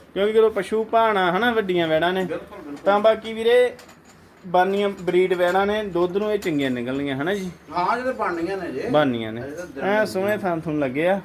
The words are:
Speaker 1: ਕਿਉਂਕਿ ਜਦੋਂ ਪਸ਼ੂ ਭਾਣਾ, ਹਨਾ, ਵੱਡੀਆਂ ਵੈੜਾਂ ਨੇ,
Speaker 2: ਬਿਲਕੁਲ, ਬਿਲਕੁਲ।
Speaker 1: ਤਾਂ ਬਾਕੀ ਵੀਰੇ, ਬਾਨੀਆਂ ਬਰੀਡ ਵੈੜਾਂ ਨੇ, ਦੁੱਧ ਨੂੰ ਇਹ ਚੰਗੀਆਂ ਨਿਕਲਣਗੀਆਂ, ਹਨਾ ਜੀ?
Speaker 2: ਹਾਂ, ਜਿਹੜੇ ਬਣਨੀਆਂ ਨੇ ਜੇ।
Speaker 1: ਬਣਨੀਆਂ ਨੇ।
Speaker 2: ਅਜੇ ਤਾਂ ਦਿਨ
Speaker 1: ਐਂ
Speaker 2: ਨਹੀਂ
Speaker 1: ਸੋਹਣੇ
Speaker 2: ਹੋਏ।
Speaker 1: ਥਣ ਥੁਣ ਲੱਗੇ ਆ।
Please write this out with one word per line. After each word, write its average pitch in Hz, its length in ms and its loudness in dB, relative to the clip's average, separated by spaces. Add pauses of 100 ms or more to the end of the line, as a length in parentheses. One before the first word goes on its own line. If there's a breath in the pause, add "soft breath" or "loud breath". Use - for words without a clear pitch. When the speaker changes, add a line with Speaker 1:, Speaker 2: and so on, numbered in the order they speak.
(140)
Speaker 1:
ਕਿਉਂਕਿ 208 180 2
ਜਦੋਂ 220 180 6
ਪਸ਼ੂ 214 340 -2
ਭਾਣਾ, 208 540 2
ਹਨਾ, 240 140 2
ਵੱਡੀਆਂ 185 360 0
ਵੈੜਾਂ 160 240 2
ਨੇ, 190 120 0
Speaker 2:
ਬਿਲਕੁਲ, 170 340 -8
ਬਿਲਕੁਲ। 143 260 -12
Speaker 1:
ਤਾਂ 202 160 4
ਬਾਕੀ 220 320 2
ਵੀਰੇ, 240 440 2 (720)
ਬਾਨੀਆਂ 190 420 2
ਬਰੀਡ 185 460 2
ਵੈੜਾਂ 180 320 2
ਨੇ, 214 160 -2
ਦੁੱਧ 180 340 0
ਨੂੰ 214 160 -2
ਇਹ 208 60 0
ਚੰਗੀਆਂ 147 320 0
ਨਿਕਲਣਗੀਆਂ, 131 460 -4
ਹਨਾ 160 180 -2
ਜੀ? 190 160 -6 (260)
Speaker 2:
ਹਾਂ, 190 200 0
ਜਿਹੜੇ 254 160 -4
ਬਣਨੀਆਂ 190 440 -4
ਨੇ 185 160 -8
ਜੇ। 131 180 -6
Speaker 1:
ਬਣਨੀਆਂ 120 420 0
ਨੇ। 120 100 -8
Speaker 2:
ਅਜੇ 143 80 -10
ਤਾਂ 170 160 -10
ਦਿਨ 139 180 -10
Speaker 1:
ਐਂ 196 120 0
Speaker 2:
ਨਹੀਂ 214 100 2
Speaker 1:
ਸੋਹਣੇ 190 220 -4
Speaker 2:
ਹੋਏ। 208 100 0
Speaker 1:
ਥਣ 170 220 -4
ਥੁਣ 156 180 -4
ਲੱਗੇ 143 300 0
ਆ। 190 160 0